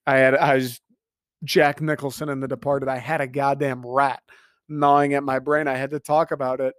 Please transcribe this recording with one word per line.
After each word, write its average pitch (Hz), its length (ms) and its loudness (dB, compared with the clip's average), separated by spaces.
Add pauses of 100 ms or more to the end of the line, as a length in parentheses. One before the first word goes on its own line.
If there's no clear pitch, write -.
I 135 120 4
had, 131 180 4
I 143 180 4
was 127 260 -2 (640)
Jack 147 380 2
Nicholson 151 480 -6
in 139 100 -6
The 131 100 -6
Departed. 135 400 -4
I 131 100 -4
had 143 220 -4
a 139 60 -4
goddamn 139 580 -2
rat 131 380 0 (460)
gnawing 143 460 4
at 139 100 -2
my 131 160 -2
brain. 147 260 0
I 131 100 -2
had 135 140 -6
to 147 100 -8
talk 156 300 0
about 131 300 -4
it. 131 180 -2